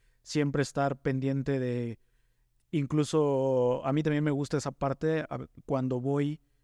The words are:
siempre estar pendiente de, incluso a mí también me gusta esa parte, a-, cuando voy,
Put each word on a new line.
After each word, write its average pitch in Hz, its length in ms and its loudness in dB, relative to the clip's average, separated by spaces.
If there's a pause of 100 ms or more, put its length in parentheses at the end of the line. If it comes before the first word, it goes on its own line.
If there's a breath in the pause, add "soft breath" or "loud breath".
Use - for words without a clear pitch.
(220)
siempre 147 400 0
estar 139 340 -2
pendiente 135 600 -2
de, 120 400 -4 (720)
incluso 139 1120 2
a 135 80 0
mí 151 100 2
también 151 220 2
me 151 60 2
gusta 143 260 -2
esa 139 160 -2
parte, 156 560 -2
a-, 127 180 -8 (200)
cuando 131 340 0
voy, 143 400 0 (240)